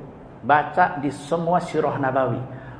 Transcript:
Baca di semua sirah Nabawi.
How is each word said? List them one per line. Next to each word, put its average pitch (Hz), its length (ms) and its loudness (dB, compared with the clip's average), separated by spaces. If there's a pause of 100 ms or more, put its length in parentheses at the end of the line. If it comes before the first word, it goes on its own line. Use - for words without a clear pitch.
(380)
Baca 143 640 2
di 143 80 -2
semua 170 480 0
sirah 151 400 -2
Nabawi. 131 400 2 (420)